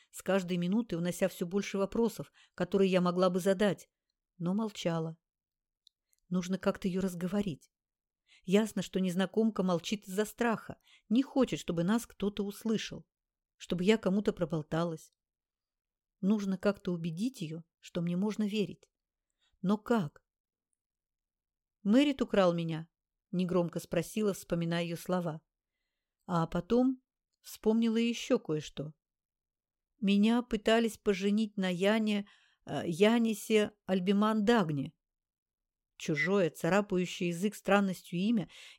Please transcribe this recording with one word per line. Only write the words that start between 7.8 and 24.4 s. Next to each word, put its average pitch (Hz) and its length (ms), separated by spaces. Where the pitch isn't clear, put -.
Ясно, 202 360
что - 180
незнакомка 190 640
молчит 185 460
из-за 196 180
страха, - 520
не 233 120
хочет, 254 380
чтобы 170 240
нас 220 240
кто-то 202 360
услышал, - 640
чтобы - 260
я 220 140
кому-то 202 360
проболталась. 165 800
Нужно 196 360
как-то 202 340
убедить 175 500
ее, 160 220
что - 220
мне 175 160
можно 208 300
верить. 196 420
Но 202 160
как? 208 460
«Мэрит 269 380
украл 196 320
меня?» 165 340
негромко 175 480
спросила, 190 540
вспоминая 170 500